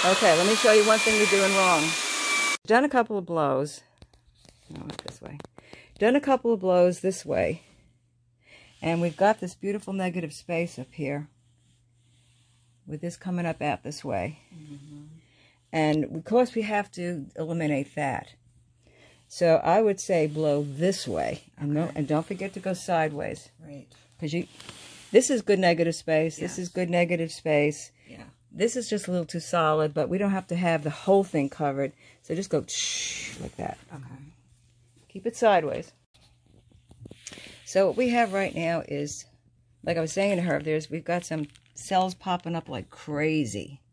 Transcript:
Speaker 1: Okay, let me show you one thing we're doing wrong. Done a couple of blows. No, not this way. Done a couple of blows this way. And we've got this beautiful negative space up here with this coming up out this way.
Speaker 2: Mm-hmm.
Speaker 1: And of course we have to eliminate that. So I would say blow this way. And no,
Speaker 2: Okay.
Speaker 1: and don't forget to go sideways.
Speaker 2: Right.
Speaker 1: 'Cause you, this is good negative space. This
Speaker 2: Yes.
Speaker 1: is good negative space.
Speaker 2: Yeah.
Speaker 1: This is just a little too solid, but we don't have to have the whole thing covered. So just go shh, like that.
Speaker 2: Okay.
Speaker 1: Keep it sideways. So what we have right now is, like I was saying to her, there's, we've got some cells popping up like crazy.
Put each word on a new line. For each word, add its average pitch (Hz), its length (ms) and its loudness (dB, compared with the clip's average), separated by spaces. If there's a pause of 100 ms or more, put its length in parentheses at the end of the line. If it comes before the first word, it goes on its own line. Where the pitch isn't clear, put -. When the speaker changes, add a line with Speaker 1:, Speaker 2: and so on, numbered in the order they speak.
Speaker 1:
Okay, 185 320 6
let 175 120 4
me 220 80 4
show 220 160 6
you 214 120 8
one 220 140 6
thing 220 200 4
we're 208 80 6
doing 196 300 4
wrong. 180 280 4 (800)
Done 240 180 4
a 302 40 0
couple 233 280 0
of 190 80 -4
blows. 147 580 0 (840)
No, 160 120 -16
not - 180 -12
this - 240 -14
way. 143 160 -14 (600)
Done 233 180 4
a 285 40 6
couple 262 320 2
of 220 80 2
blows 180 400 4
this 190 240 -4
way. 139 380 0 (1200)
And 165 200 -2
we've 170 160 -2
got 214 220 4
this 180 160 -10
beautiful 196 380 -6
negative 180 400 -4
space 170 460 -6
up 127 140 -12
here 143 360 -6 (1600)
with 151 160 -12
this 170 160 -8
coming 180 300 -4
up 165 160 -6
out 143 220 -4
this 147 200 -12
way. 117 360 -4 (120)
Speaker 2:
Mm-hmm. 147 500 -18 (720)
Speaker 1:
And 156 320 2 (120)
of 160 80 -8
course 240 320 2
we 226 60 -2
have 208 300 -4
to 175 340 -8 (100)
eliminate 156 580 -2
that. 139 400 -6 (960)
So 165 340 4
I 180 200 4
would 202 180 2
say 170 260 2
blow 151 420 0
this 165 380 -2
way. 73 380 -4 (120)
And 147 180 -4
no, 151 100 0
Speaker 2:
Okay. - 100 -6
Speaker 1:
and 147 140 -4
don't 156 180 0
forget 190 280 -8
to 196 60 -10
go 190 140 -4
sideways. 160 760 -4 (140)
Speaker 2:
Right. 143 220 -18 (320)
Speaker 1:
'Cause 151 140 -6
you, 170 160 -4 (640)
this 254 180 6
is 240 120 2
good 202 180 4
negative 170 340 4
space. 160 420 0
This - 60 -10 (100)
Speaker 2:
Yes. - 60 -10
Speaker 1:
is 180 120 -8
good 180 200 -4
negative 175 400 0
space. 151 640 0 (160)
Speaker 2:
Yeah. - 160 -20 (300)
Speaker 1:
This 233 220 0
is 240 120 -6
just 208 200 -4
a - 20 -6
little 180 160 -2
too 170 140 -8
solid, 156 540 0
but 147 160 0
we 180 80 0
don't 202 120 0
have 190 180 -4
to 170 80 -4
have 165 280 0
the 151 60 -2
whole 196 340 4
thing 147 240 -2
covered. 139 440 -2 (300)
So - 120 -8
just 190 160 -6
go 156 160 0
shh, - 760 -6
like - 160 -12
that. - 220 -8 (140)
Speaker 2:
Okay. 135 120 -16 (1040)
Speaker 1:
Keep 190 180 -12
it 233 100 -4
sideways. 180 560 2 (1700)
So 190 220 2
what 156 100 0
we 247 140 2
have 233 240 2
right 196 200 -2
now 165 320 -2
is, 147 380 -8 (580)
like 165 140 -2
I 165 60 0
was 160 100 -4
saying 196 240 0
to 170 60 0
her, 151 180 0
there's, 156 300 -4
we've 156 140 -8
got 175 200 -2
some 156 220 -6 (280)
cells 185 400 -2
popping 175 400 -4
up 165 140 -6
like 120 220 -10
crazy. 147 880 -4 (120)